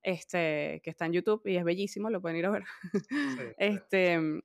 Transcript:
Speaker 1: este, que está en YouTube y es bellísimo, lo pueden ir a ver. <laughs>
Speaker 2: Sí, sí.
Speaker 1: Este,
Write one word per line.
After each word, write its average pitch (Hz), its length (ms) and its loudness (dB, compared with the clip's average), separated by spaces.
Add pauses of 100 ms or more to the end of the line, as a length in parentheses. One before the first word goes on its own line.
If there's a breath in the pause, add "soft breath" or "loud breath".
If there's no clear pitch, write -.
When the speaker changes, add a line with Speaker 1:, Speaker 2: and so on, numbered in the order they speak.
Speaker 1:
este, 160 800 -2
que 165 60 -6
está 165 160 -4
en 170 80 0
YouTube 214 320 2
y 190 100 2
es 175 80 0
bellísimo, 196 460 0
lo 196 120 0
pueden 165 160 -2
ir 170 80 0
a 196 40 2
ver. 202 140 -2 (180)
<laughs> 185 260 -4 (160)
Speaker 2:
Sí, 262 200 -4
sí. - 0 - (140)
Speaker 1:
Este, 185 640 2 (240)